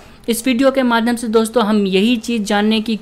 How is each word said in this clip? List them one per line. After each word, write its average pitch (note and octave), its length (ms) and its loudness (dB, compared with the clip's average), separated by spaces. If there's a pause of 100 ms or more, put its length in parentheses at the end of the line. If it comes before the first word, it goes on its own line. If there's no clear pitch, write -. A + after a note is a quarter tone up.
(300)
इस A3+ 180 -2
वीडियो C4 240 2
के C4 120 0
माध्यम A#3 320 0
से A#3 120 -8
दोस्तों A3 380 0
हम G#3 220 2
यही G3 300 2
चीज़ A3+ 260 -4
जानने G#3+ 380 0
की A3 200 -4